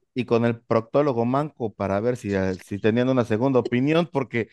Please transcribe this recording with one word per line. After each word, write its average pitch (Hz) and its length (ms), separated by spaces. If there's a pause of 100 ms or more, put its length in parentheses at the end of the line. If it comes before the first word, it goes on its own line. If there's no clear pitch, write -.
(140)
y 127 100
con 117 200
el 117 160
proctólogo 117 640
manco 127 500
para 98 260
ver 123 160
si, 101 180
ah, 95 200
si 95 240
tenían 113 300
una 131 160
segunda 123 360
opinión, 147 520
porque 120 400